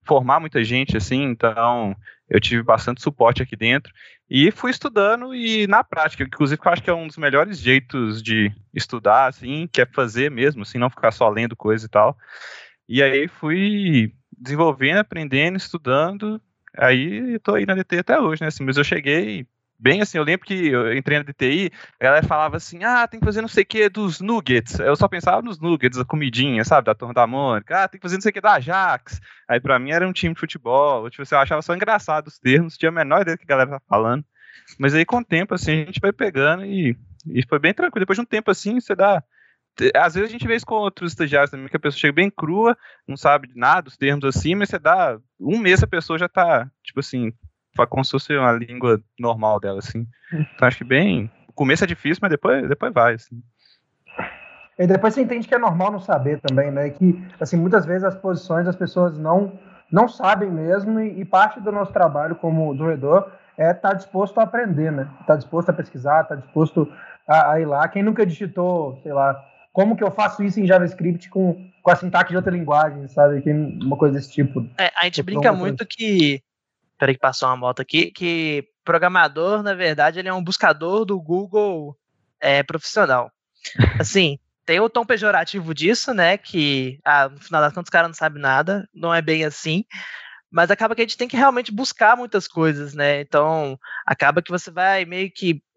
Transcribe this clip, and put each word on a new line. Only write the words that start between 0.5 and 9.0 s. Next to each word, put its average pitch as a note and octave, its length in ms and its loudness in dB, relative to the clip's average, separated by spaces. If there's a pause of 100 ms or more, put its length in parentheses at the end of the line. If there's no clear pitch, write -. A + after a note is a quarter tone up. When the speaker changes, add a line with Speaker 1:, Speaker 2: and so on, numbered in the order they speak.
Speaker 1:
gente, B2+ 320 -2
assim, B2 280 -2
então A#2 720 -2 (320)
eu F#2+ 100 4
tive A#2 240 0
bastante A#2 380 0
suporte B2 420 0
aqui A#2+ 140 -10
dentro, A#2+ 340 0 (380)
e C3+ 220 4
fui B3 200 -4
estudando A#3+ 640 -2
e A3+ 320 -2
na G#3 160 4
prática, D#3 400 -4
inclusive C#3+ 400 -2
eu F3+ 80 2
acho F3 120 0
que - 80 -2
é - 20 2
um E3 140 -4
dos D#3 100 -18
melhores D#3 420 0
jeitos B2 640 0
de A2 300 0 (220)
estudar, A2+ 540 2